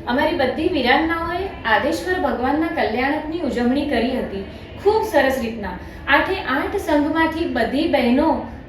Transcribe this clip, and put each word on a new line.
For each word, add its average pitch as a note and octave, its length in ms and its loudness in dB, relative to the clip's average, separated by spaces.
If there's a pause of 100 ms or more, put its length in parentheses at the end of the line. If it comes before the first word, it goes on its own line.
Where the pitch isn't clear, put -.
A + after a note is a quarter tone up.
અમારી D4 300 2
બધી C#4 320 0
વિરામનાઓએ E4 800 2 (180)
આદેશ્વર D4+ 540 0
ભગવાનના C4+ 480 0
કલ્યાણકની D4+ 720 -2
ઉજવણી B3+ 500 0
કરી B3 300 0
હતી, G3 240 -6 (400)
ખૂબ G#4+ 200 4
સરસ C4 380 2
રીતના. G3+ 340 -6 (320)
આઠે D4+ 340 2
આઠ E4+ 360 -2
સંઘમાંથી D#4+ 680 2
બધી B3+ 420 0
બહેનો C4 580 2 (240)